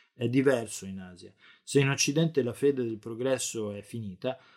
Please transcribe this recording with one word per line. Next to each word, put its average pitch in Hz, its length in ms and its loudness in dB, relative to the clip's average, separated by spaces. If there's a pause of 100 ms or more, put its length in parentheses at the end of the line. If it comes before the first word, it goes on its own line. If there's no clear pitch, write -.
(140)
È 120 140 -2
diverso 123 580 2
in 95 140 -8
Asia. 92 340 -18 (280)
Se - 180 2
in 139 100 4
Occidente 147 520 2
la 117 120 -2
fede 135 300 2
del 113 140 -4
progresso 117 760 -2
è 101 100 -10
finita, 113 580 -8 (180)